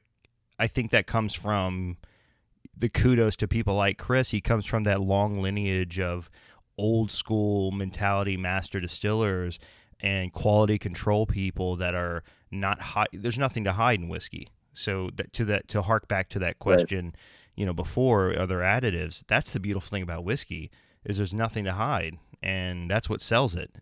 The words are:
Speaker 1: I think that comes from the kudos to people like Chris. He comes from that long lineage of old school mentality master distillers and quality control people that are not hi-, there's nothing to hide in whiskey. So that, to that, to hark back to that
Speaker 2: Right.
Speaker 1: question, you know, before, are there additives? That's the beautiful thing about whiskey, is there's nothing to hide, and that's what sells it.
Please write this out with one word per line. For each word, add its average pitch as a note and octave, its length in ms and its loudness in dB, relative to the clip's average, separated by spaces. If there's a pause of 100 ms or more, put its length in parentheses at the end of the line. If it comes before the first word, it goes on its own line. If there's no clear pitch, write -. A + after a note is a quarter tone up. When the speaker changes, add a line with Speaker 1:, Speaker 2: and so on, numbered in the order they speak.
(600)
Speaker 1:
I A2+ 80 2
think A2+ 240 -2
that G#2+ 160 4
comes A2 260 0
from F#2 640 -2 (800)
the A#2 100 0
kudos A#2 500 4
to G#2 100 -2
people G#2+ 260 0
like G2+ 240 2
Chris. B2+ 320 0
He G#2+ 120 0
comes A2 260 2
from A2 160 0
that G2 180 2
long G2 400 2
lineage F#2+ 580 0
of F2 300 -4 (480)
old A2 320 2
school G#2 640 0
mentality G2 680 0
master F#2 420 -4
distillers F#2+ 800 -2 (420)
and F#2+ 320 -2
quality G#2+ 460 4
control G#2 480 0
people F#2 520 -2
that F2+ 180 -2
are E2+ 280 -4 (280)
not G2 300 -2
hi-, - 300 0
there's A2+ 280 -4
nothing B2 240 -2
to G2 80 2
hide A2+ 280 2
in E2+ 100 -6
whiskey. - 400 -10 (240)
So F#2+ 420 -4
that, - 180 -8
to A#2 120 -2
that, G#2 240 0
to G#2 120 0
hark G#2+ 260 2
back F#2+ 220 -2
to G2 100 -4
that F2+ 80 0
Speaker 2:
Right. E2 120 -4
Speaker 1:
question, F2+ 560 2 (400)
you G#2 100 -2
know, F2+ 80 0
before, G2 640 4
are F#2 80 0
there F#2 140 -2
additives? F#2 680 0
That's B2 280 0
the A2+ 60 -4
beautiful F#2+ 300 -4
thing G2 140 -4
about E2+ 220 -6
whiskey, E2 440 -6 (360)
is G#2 120 -2
there's G2 160 -2
nothing A2 300 -2
to F#2+ 80 -2
hide, F#2 460 -2 (260)
and F2+ 480 -4
that's G#2+ 180 0
what G2+ 120 -4
sells A2+ 340 2
it. - 160 -8 (100)